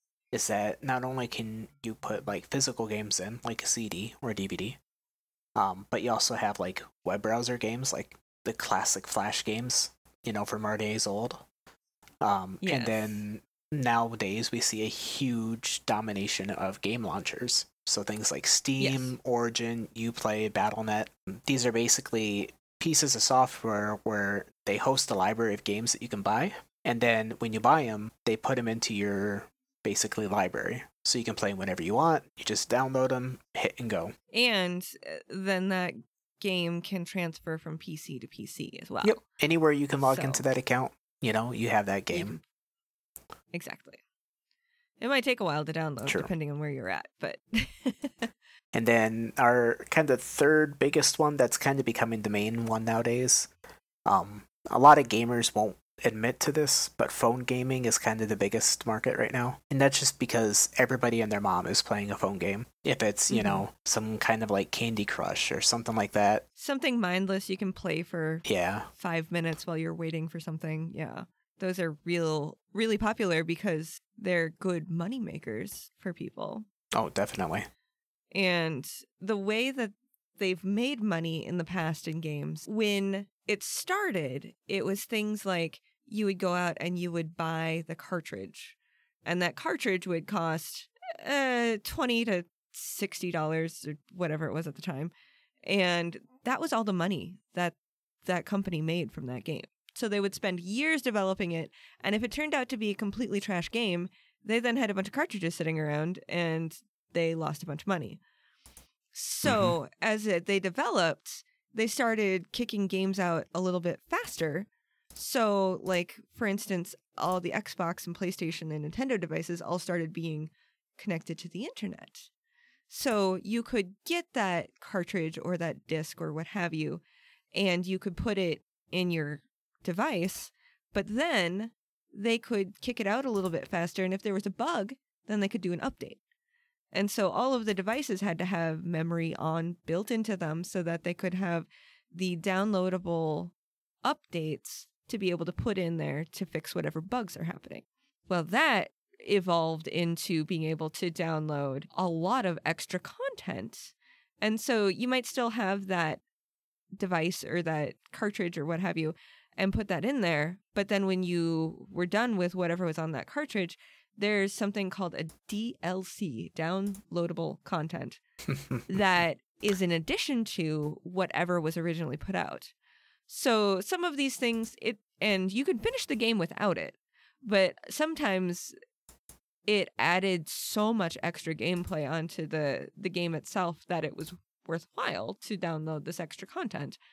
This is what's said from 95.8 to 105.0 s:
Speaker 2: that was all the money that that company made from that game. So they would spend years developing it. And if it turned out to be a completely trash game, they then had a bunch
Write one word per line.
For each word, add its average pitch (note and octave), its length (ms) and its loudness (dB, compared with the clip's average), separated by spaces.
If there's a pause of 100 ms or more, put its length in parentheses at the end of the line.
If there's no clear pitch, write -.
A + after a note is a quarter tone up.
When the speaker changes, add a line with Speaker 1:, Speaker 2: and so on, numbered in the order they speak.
Speaker 2:
that B3+ 160 0
was - 140 -2
all A3+ 100 2
the G3+ 80 0
money F3 440 0 (180)
that F3 200 -2 (520)
that F3+ 180 0
company F#3+ 380 -2
made D#3+ 300 -2
from C3 140 -10
that B2 180 -8
game. - 200 -6 (300)
So A3+ 140 -2
they G3+ 120 2
would G3 140 0
spend F3+ 260 -4
years C4+ 400 0
developing F#3+ 520 0
it. E3 180 -4 (320)
And G3+ 120 0
if G#3+ 80 2
it A#3 100 -2
turned D4+ 220 -2
out B3+ 140 2
to C4 80 -4
be G#3 140 0
a G3 40 0
completely G3+ 460 -2
trash F#3 300 -2
game, F#3 380 -2 (360)
they A3+ 160 2
then A#3 160 2
had A3+ 140 2
a G3+ 40 -2
bunch G3 140 -2